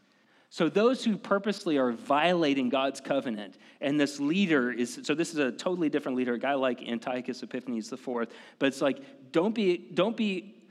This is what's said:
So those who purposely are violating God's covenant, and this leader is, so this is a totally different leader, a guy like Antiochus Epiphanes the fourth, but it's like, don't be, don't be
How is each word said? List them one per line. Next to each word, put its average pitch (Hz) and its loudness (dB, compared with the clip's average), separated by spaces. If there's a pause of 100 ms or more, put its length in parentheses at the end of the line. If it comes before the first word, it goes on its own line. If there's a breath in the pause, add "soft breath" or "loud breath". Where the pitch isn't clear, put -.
(500 soft breath)
So 160 0
those 220 2
who 208 0
purposely 196 0
are 127 2
violating 139 2
God's 135 0
covenant, 113 -4 (240 loud breath)
and 147 2
this 147 0
leader 147 2
is, 120 -4
so 151 -2
this 165 -2
is 151 -2
a 131 2
totally 180 -2
different 139 -2
leader, 123 0
a 120 -2
guy 131 0
like 131 0
Antiochus 123 -6
Epiphanes 120 -6
the 107 -8
fourth, 117 -4 (280 loud breath)
but 139 2
it's 135 -2
like, - -2
don't 220 4
be, 190 2
don't 185 -2
be 202 -2 (160)